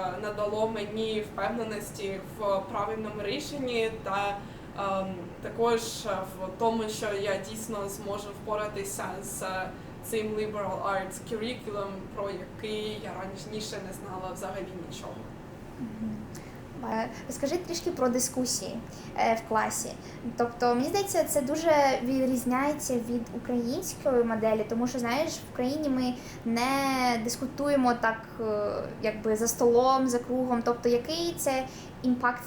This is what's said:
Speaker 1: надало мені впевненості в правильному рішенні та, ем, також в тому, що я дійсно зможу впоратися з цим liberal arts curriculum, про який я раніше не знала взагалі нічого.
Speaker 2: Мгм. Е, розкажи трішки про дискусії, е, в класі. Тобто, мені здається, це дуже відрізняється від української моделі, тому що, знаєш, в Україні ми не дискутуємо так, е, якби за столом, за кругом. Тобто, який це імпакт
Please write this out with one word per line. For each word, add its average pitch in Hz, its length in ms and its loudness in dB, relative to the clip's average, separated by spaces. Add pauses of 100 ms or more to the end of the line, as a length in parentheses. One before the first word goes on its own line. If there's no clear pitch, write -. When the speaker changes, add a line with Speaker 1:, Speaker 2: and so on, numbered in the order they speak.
(220)
Speaker 1:
надало 214 460 0
мені 220 520 -2
впевненості 208 1000 -4 (180)
в 196 220 2 (120)
правильному 214 500 -2
рішенні 247 720 0 (120)
та, 202 320 0 (420)
ем, 190 360 0 (280)
також 226 380 2
в 190 760 -4
тому, 226 300 2
що 214 180 -4 (160)
я 202 140 2 (140)
дійсно 214 380 -4
зможу 202 400 -6 (140)
впоратися 208 600 -2 (180)
з - 220 -6 (680)
цим 214 160 0
liberal 208 560 -2
arts 190 380 -2 (120)
curriculum, 214 580 -4 (240)
про 202 160 -4
який 214 720 -6
я 190 80 -8 (100)
раніше 208 540 -6 (100)
не 190 60 -8
знала 185 420 -6
взагалі 190 380 -6 (180)
нічого. - 240 -10 (680)
Speaker 2:
Мгм. 107 360 -4 (680)
Е, 226 240 -2 (180)
розкажи - 300 0
трішки 349 340 -4
про 254 180 2
дискусії, 240 680 0 (420)
е, 226 160 4
в - 140 -2
класі. 214 400 0 (480)
Тобто, 240 380 4
мені 262 140 4
здається, 370 360 4
це - 160 2
дуже 311 320 4 (320)
відрізняється 262 880 2
від 240 280 0 (140)
української 247 880 2
моделі, 220 440 4
тому 233 180 2
що, 247 120 -2
знаєш, 254 340 2
в - 200 -10
Україні 285 360 0
ми 254 260 2 (300)
не 254 800 4
дискутуємо 262 680 4
так, 226 240 2 (220)
е, 208 320 0 (300)
якби 214 340 2
за 226 120 2
столом, 254 600 8
за 240 100 4
кругом. 247 460 2
Тобто, 240 240 2
який 320 500 2
це 262 280 2 (360)
імпакт 247 440 2